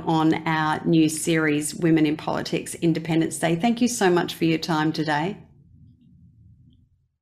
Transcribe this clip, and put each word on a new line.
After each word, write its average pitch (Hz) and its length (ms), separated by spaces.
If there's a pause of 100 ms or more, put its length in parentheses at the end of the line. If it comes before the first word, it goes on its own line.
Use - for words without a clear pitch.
on 160 420
our 156 380
new 160 240
series, 156 640
Women 160 300
in 151 100
Politics, - 600
Independence 165 640
Day. 165 200
Thank 233 240
you 240 80
so 196 200
much 170 240
for - 120
your 160 140
time 156 340
today. 156 420 (1900)